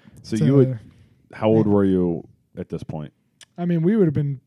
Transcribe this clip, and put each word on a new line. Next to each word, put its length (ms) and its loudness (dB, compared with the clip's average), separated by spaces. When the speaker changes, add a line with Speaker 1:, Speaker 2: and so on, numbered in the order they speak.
Speaker 1:
So 120 -8
Speaker 2:
to 80 0
Speaker 1:
you 120 4
would, 220 2
how 160 -2
old 180 4
Speaker 2:
Yeah. 60 2
Speaker 1:
were 120 4
you 420 0
at 120 -12
this 120 -10
point? 300 -12
Speaker 2:
I 100 -8
mean, 160 -2
we 140 0
would 120 2
have 60 -2
been 320 -6